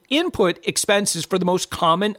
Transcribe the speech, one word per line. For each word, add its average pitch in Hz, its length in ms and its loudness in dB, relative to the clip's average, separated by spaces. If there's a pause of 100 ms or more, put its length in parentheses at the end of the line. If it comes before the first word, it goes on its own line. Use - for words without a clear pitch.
(100)
input 277 520 0
expenses 202 640 -2
for 190 140 -2
the 180 60 -2
most 180 260 0
common 180 480 0